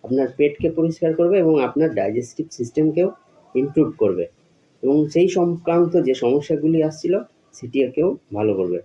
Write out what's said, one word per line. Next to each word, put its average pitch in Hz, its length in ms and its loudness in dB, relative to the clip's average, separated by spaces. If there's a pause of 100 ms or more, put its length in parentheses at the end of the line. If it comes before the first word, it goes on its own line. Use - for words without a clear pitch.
আপনার 127 340 0
পেটকে 147 340 0
পরিষ্কার 160 440 -2
করবে 175 240 2
এবং 160 240 4
আপনার 143 320 0
ডাইজেস্টিভ 107 560 -4
সিস্টেমকেও 156 600 -2 (440)
ইমপ্রুভ 143 440 0
করবে 87 280 0 (560)
এবং 147 260 2
সেই 170 200 2
সংক্রান্ত 175 760 0
যে 131 120 0
সমস্যাগুলি 147 680 0
আসছিল 160 360 -2 (340)
সেটিকেও 135 640 -2 (180)
ভালো 104 200 0
করবে। 90 300 -2